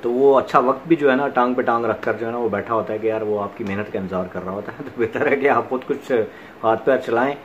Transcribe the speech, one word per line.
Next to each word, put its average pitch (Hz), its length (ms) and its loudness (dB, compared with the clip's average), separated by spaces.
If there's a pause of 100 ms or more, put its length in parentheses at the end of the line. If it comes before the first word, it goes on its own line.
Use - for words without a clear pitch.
तो 120 80 0
वो 135 240 6
अच्छा 131 240 4
वक्त 131 300 0
भी 165 80 6
जो 143 140 4
है 127 60 4
ना, 139 120 0
टांग 123 280 2
पे 123 60 0
टांग 117 220 2
रख 110 200 0
कर 117 80 0
जो 110 140 -4
है 113 60 -4
ना, 120 60 -4
वो 117 100 0
बैठा 101 260 -2
होता 110 180 -2
है 107 60 -4
कि 110 120 -2
यार, 110 140 -2
वो 104 140 0
आपकी 101 260 -6
मेहनत 101 240 -4
का 110 100 -6
इंतज़ार 92 300 -4
कर 90 140 -10
रहा 92 120 -8
होता - 180 -8
है। - 60 -14
<laughs> 143 60 -12
तो 127 140 -12
बेहतर 120 300 0
है 131 80 2
कि 131 100 0
आप 117 220 2
खुद 127 160 -4
कुछ - 280 -4 (500)
हाथ 113 140 2
पैर 127 220 2
चलाएं 127 460 -2